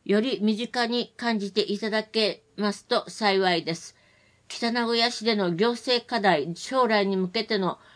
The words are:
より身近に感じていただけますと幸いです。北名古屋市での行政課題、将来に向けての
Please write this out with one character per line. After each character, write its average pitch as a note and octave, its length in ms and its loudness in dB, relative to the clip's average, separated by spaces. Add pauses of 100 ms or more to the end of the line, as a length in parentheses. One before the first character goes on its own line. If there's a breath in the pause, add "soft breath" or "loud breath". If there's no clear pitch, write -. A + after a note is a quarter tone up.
よ G3+ 160 4
り B3 200 -2
身 G#3+ 140 2
近 A#3+ 320 -2
に A#3+ 300 -2
感 A#3 200 -2
じ G3 160 -6
て G#3+ 80 2
い G3+ 180 -2
た A3 100 -4
だ A3 140 0
け A3 400 -2 (120)
ま G3+ 160 -2
す - 140 -12
と - 240 0
幸 F#3+ 440 2
い E3 100 0
で D#3+ 120 -4
す。 - 200 -18 (520 soft breath)
北 - 240 -4
名 A#3+ 140 0
古 A#3 120 0
屋 A#3 140 2
市 A3 140 -10
で A3+ 100 2
の F#3 180 0
行 G#3+ 180 2
政 A#3+ 340 -2
課 A#3 160 -2
題、 E3+ 340 2
将 B3+ 320 0
来 G#3 180 4
に G3 120 0
向 F#3 100 0
け A3 160 -4
て A3 140 -2
の F#3 200 0 (180 soft breath)